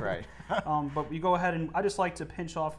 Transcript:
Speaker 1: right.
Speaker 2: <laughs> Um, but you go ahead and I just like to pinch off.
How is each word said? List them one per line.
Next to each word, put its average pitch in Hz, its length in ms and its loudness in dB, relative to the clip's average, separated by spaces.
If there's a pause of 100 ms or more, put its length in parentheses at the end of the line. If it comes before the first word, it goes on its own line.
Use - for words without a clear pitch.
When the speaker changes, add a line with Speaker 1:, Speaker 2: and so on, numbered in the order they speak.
Speaker 1:
right. 95 220 0 (260)
Speaker 2:
<laughs> 185 160 2
Um, 151 280 2
but 151 180 -2
you 160 80 -2
go 180 140 4
ahead 175 200 4
and 165 200 -2
I 180 80 2
just 202 160 2
like 180 180 2
to 156 100 -6
pinch 170 300 -6
off. 156 220 -2